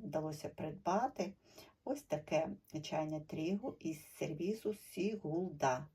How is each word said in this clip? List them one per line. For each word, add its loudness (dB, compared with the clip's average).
вдалося -2
придбати 0
ось -2
таке 2
чайне 0
тріо -2
із -6
сервізу 0
Сігулда. 2